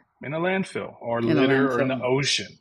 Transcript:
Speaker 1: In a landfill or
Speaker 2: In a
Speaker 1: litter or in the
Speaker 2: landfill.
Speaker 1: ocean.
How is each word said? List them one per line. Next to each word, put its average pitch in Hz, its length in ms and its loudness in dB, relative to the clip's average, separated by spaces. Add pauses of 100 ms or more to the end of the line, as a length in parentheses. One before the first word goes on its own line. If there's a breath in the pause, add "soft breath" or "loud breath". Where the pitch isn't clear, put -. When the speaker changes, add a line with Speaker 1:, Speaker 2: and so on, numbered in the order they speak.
(240)
Speaker 1:
In 135 100 -10
a 160 60 -4
landfill 185 600 -4
or 117 180 -2
Speaker 2:
In 117 100 0
a 160 40 4
Speaker 1:
litter 135 360 4
or 123 120 0
in 131 80 0
the 123 60 -2
Speaker 2:
landfill. 123 80 -6
Speaker 1:
ocean. 127 440 0 (140)